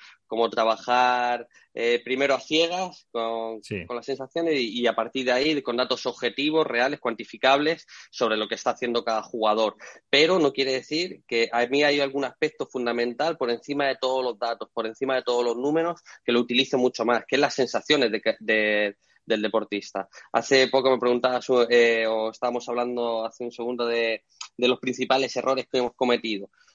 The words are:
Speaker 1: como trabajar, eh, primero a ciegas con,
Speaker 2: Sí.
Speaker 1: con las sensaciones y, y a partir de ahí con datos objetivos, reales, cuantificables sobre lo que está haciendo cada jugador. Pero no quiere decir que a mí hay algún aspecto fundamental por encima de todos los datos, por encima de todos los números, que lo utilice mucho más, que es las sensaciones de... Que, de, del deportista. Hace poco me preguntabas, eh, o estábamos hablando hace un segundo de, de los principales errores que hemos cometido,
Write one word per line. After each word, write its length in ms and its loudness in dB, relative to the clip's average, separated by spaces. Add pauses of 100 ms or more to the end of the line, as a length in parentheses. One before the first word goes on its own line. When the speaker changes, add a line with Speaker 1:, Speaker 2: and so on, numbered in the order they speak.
(280)
Speaker 1:
como 220 0
trabajar, 1000 0 (260)
eh, 300 0
primero 320 0
a 60 -4
ciegas 680 -2
con, 520 -6
Speaker 2:
Sí. 220 -8
Speaker 1:
con 100 -8
las 100 -10
sensaciones 540 -2
y, 220 -2
y 60 4
a 60 2
partir 300 -2
de 80 2
ahí 300 2
con 160 -4
datos 280 -2
objetivos, 640 -2
reales, 320 0
cuantificables 880 0 (240)
sobre 240 0
lo 140 -2
que 60 -4
está 160 -2
haciendo 340 -4
cada 180 -2
jugador. 540 0 (320)
Pero 280 4
no 140 4
quiere 220 -2
decir 520 -6
que 280 0
a 140 2
mí 160 2
hay 180 2
algún 240 -2
aspecto 420 -4
fundamental 720 -2
por 140 -2
encima 360 -4
de 80 -2
todos 260 -2
los 160 -4
datos, 360 -6
por 120 -4
encima 300 -2
de 80 -2
todos 220 0
los 100 0
números, 460 -2 (240)
que 80 0
lo 80 4
utilice 340 0
mucho 300 0
más, 200 2
que 120 0
es 20 4
las 140 2
sensaciones 580 0
de... 80 -2
Que, 220 0
de, 560 2 (280)
del 160 0
deportista. 680 -4 (240)
Hace 340 4
poco 240 2
me 80 2
preguntabas, 480 0 (220)
eh, 360 4
o 260 0
estábamos 360 -4
hablando 580 -2
hace 200 -10
un 80 -10
segundo 320 -4
de, 400 -2 (320)
de 100 2
los 140 2
principales 560 -2
errores 340 -2
que 60 0
hemos 180 0
cometido, 540 -2 (240)